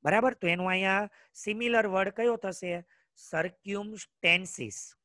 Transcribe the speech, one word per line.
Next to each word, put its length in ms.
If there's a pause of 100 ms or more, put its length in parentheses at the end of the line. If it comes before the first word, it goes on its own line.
બરાબર? 300
તો 120
એનો 200
અહીંયા 440 (240)
સિમિલર 520
વર્ડ 220
કયો 280
થશે? 480 (460)
Circumstances. 1500 (280)